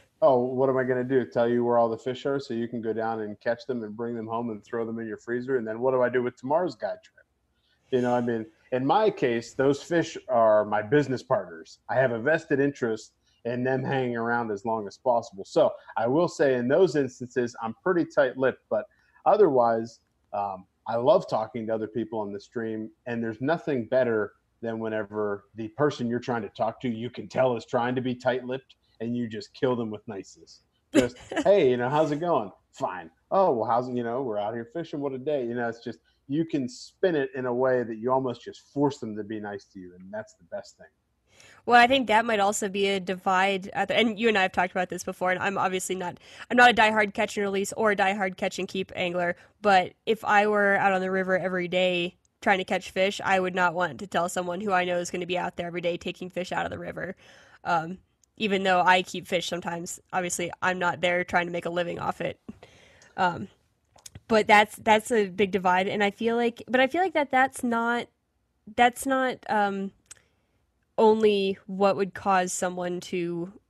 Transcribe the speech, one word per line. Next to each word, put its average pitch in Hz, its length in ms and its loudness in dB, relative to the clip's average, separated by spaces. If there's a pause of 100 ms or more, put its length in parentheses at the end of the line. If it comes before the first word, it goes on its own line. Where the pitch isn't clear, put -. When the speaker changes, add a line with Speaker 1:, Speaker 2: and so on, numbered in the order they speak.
(220)
Speaker 1:
Oh, 139 220 4
what 131 260 0
am 131 80 0
I 131 60 0
gonna 127 220 0
do? 127 200 2
Tell 120 240 0
you 120 160 2
where 120 120 2
all 117 120 4
the 113 80 -4
fish 127 280 -8
are 139 160 -2
so 123 120 -10
you 117 140 -4
can 117 140 -8
go 110 120 -4
down 110 280 -4
and 104 180 -10
catch 117 280 -4
them 120 160 -4
and 104 120 -10
bring 117 200 -6
them 110 120 -8
home 117 240 -4
and 104 120 -10
throw 117 220 -6
them 113 140 -8
in 113 80 -8
your 104 100 -8
freezer? 123 400 -4
And 110 100 -2
then 110 120 -6
what 131 120 2
do 127 120 2
I 123 60 2
do 123 140 0
with 123 120 -4
tomorrow's 151 400 -2
guide - 280 -8
trip? - 220 -20 (640)
You 127 100 2
know, 123 120 2
I 123 80 2
mean, 117 240 -2 (260)
in 127 140 -2
my 202 240 4
case, 120 460 -2
those 139 260 2
fish 165 360 -2 (100)
are 110 380 6
my 104 160 0
business 127 420 0
partners. 90 560 -4 (100)
I 107 60 -2
have 127 160 2
a 117 80 -4
vested 151 400 0
interest 127 540 -2 (320)
in 123 180 -4
them 131 200 0
hanging 131 340 -2
around 117 340 -2
as 101 140 -8
long 110 220 -4
as 95 100 -16
possible. 113 480 -2
So 151 260 4 (260)
I 110 100 0
will 156 200 2
say 139 280 2
in 120 120 0
those 165 280 4
instances, 123 640 -2
I'm 113 200 -6
pretty 180 240 0
tight-lipped, 131 640 0
but 107 160 -2 (400)
otherwise, 123 760 4 (320)
um, 98 340 -6 (200)
I 113 100 -2
love 151 320 4
talking 110 380 -4
to 113 60 -2
other 110 140 -4
people 110 320 -6
on 101 120 -6
the 101 80 -10
stream, 110 520 -8 (140)
and 117 180 -6
there's 110 180 -6
nothing 143 460 -2
better 117 460 0 (280)
than 113 180 -6
whenever 107 680 -6 (100)
the 110 140 -10
person 143 400 -2
you're 117 100 -2
trying 117 220 -4
to 98 80 -8
talk 113 320 -6
to, 127 80 -4
you 117 200 -6
can 107 180 -14
tell 131 280 0
is 113 100 -8
trying 123 300 -2
to 131 60 -4
be 127 120 -4
tight-lipped, 123 640 -6 (240)
and 117 160 -6
you 120 120 -4
just 107 260 -12
kill 127 220 0
them 117 140 -4
with 107 180 -12
niceness. - 560 -16 (280)
Just, - 240 2 (160)
Speaker 2:
<laughs> 294 140 -4
Speaker 1:
"Hey, 180 240 6
you 123 80 2
know, 123 120 0
how's 151 220 2
it 151 80 -2
going?" 151 320 0 (220)
"Fine." 90 360 -8 (220)
"Oh, 185 220 4
well, 113 160 0
how's 123 180 2
it, 127 80 -6
you 123 80 -2
know, 117 180 -4
we're 113 160 -4
out 104 160 -2
here 117 200 -8
fishing, 160 260 -8
what 139 140 -4
a 131 40 -8
day." 135 280 -4
You 117 100 -4
know, 120 140 -2
it's 110 140 -10
just, 117 160 -10 (280)
you 147 180 0
can 143 220 -4
spin - 480 -2
it 135 200 0
in 127 100 -4
a 123 80 -2
way 127 300 2
that 113 160 -6
you 120 120 -2
almost 131 320 -2
just - 300 -18
force 139 260 0
them 110 160 -8
to 107 80 -8
be 107 160 -8
nice 101 260 -10
to - 140 -20
you, 90 160 -18
and 92 160 -20
that's 107 220 -12
the - 120 -20
best - 320 -14
thing. 85 100 -20 (800)
Speaker 2:
Well, 240 140 8
I 240 80 8
think 262 200 2
that 220 180 4
might 226 140 0
also 202 300 0
be 196 180 0
a 196 120 0
divide 190 720 0
at 196 160 -2
the, - 80 0
and 220 220 2
you 233 80 2
and 214 100 2
I 190 60 4
have 185 80 0
talked 185 200 0
about 185 180 -4
this 180 140 -10
before, 185 280 -4
and 180 80 -2
I'm 196 180 -2
obviously 185 380 -2
not, 180 240 -8 (300)
I'm 247 80 2
not 247 140 10
a - 20 4
diehard 214 400 4
catch 214 240 -2
and 208 60 -2
release 196 300 -2
or 220 180 2
a 202 40 2
diehard 190 420 0
catch 190 220 -4
and 185 80 -4
keep 190 280 -6
angler, 175 400 -2 (260)
but 196 320 4 (120)
if 220 200 0
I 208 220 4
were 202 300 4
out 190 160 2
on 185 80 2
the 185 100 -2
river 185 260 0
every 180 300 -2
day 180 500 0 (240)
trying 202 180 2
to 185 40 -4
catch 185 280 -4
fish, 190 320 0
I 190 160 2
would 185 160 -2
not 180 180 2
want 175 260 -2
to 202 80 -12
tell 180 220 -2
someone 180 320 -6
who 208 100 -2
I 180 140 2
know 180 120 0
is 175 140 -4
gonna 180 140 -6
be 175 120 -2
out 175 200 -6
there 175 100 -6
every 175 140 -8
day 170 160 -2
taking 180 320 -10
fish 175 220 -8
out 170 140 -2
of 175 60 -6
the 180 80 -10
river. 170 360 -10 (480)
Um, 170 360 -2 (380)
even 196 260 0
though 185 160 4
I 185 220 6
keep 185 260 -10
fish 170 220 -2
sometimes, 175 500 -8 (140)
obviously 180 360 -4 (120)
I'm 185 180 -2
not 170 220 -2
there 175 240 0
trying 175 220 0
to 175 40 -8
make 170 140 -6
a 170 40 -4
living 170 300 -4
off - 220 -6
it. - 180 -6 (800)
Um, 185 320 0 (800)
but 214 200 2
that's, 214 300 6
that's 220 340 2
a 214 180 2
big 190 220 0
divide. 185 360 2
And 208 160 0
I 202 80 2
feel 226 260 -2
like, 240 300 -2
but 254 140 2
I 269 60 4
feel 330 140 0
like 370 120 0
that 294 180 0
that's 262 320 0
not, 233 440 0 (680)
that's 247 300 4
not, 262 340 0 (100)
um, 196 420 0 (1080)
only 208 600 4 (100)
what 196 280 2
would 185 180 -4
cause 185 380 0
someone 180 480 -4
to 175 540 -6 (160)